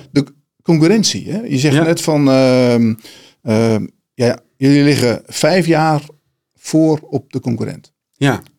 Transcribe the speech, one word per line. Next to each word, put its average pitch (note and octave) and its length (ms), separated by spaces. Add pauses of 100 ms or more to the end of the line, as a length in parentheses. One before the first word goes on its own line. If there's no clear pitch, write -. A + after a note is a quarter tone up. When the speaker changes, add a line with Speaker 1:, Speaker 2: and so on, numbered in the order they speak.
(120)
Speaker 1:
de C#3+ 140 (380)
concurrentie, E3 680
hè? G3+ 100
Je D3 160
zegt C#3 180
Speaker 2:
Ja. D#3+ 80
Speaker 1:
net E3+ 180
van, D3 280
ehm, B2+ 640 (480)
ehm, A2+ 460 (260)
ja, A#2+ 260 (180)
jullie C#3+ 260
liggen B2 420
vijf E3+ 400
jaar D#3 360 (540)
voor D#3 440 (100)
op - 240
de C3 60
concurrent. A2 520 (220)
Speaker 2:
Ja. C3+ 280 (180)